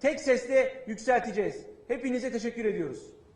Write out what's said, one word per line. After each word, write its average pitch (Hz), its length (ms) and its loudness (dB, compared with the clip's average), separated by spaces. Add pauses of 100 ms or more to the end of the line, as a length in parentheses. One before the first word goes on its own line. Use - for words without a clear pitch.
tek 311 200 2
sesle 262 680 2
yükselteceğiz. 214 800 0 (220)
Hepinize 247 440 -2
teşekkür 233 320 -4
ediyoruz. 175 500 -4 (200)